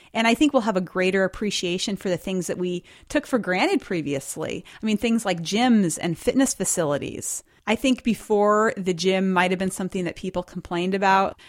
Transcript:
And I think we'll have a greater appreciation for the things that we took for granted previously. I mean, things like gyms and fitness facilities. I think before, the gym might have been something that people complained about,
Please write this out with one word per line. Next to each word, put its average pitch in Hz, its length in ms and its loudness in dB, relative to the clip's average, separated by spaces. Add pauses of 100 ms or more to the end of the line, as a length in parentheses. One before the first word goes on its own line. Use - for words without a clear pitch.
(120)
And 226 140 0
I 233 80 4
think 294 180 4
we'll 254 100 4
have 202 140 0
a 185 40 0
greater 185 440 0
appreciation 185 720 -4
for 202 120 -6
the 180 80 0
things 185 300 -4
that - 120 -4
we 180 260 -4 (240)
took 294 180 0
for 262 120 0
granted 208 420 0
previously. 156 840 -6 (160)
I 220 60 -4
mean, 214 100 2
things 226 280 0
like 180 180 -2
gyms 202 580 2
and 170 180 -4
fitness - 360 2
facilities. - 880 -2 (240)
I 220 100 2
think 262 260 2
before, 208 720 2
the 185 180 -2
gym 190 380 0
might 180 200 2
have 180 60 0
been 190 120 -2
something 185 340 -6
that 170 120 -6
people 180 260 -6
complained 180 520 -4
about, 190 440 2 (100)